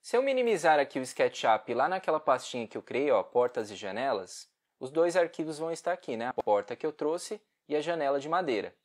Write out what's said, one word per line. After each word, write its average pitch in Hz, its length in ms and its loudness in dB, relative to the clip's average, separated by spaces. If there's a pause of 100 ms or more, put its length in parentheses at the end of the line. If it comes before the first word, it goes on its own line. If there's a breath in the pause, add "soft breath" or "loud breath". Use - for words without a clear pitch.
Se - 160 -4
eu 247 60 4
minimizar 226 560 4
aqui 139 200 0
o 131 40 -4
SketchUp 120 720 2
lá 127 120 2
naquela 180 320 -2
pastinha 127 480 0
que - 120 -10
eu 104 40 -10
criei, 135 280 0
ó, 104 120 6
portas 120 480 0
e 101 60 -12
janelas, 101 760 -6 (300)
os 131 100 -10
dois 170 260 2
arquivos 165 420 -2
vão 160 120 -6
estar 165 220 -6
aqui, 151 240 -8
né? 117 120 -6
A 127 40 -6
porta 104 420 0
que 156 120 -6
eu 151 60 -2
trouxe 170 500 -6 (260)
e 147 80 -2
a 151 40 2
janela 147 380 0
de 143 100 -6
madeira. 135 460 -2 (100)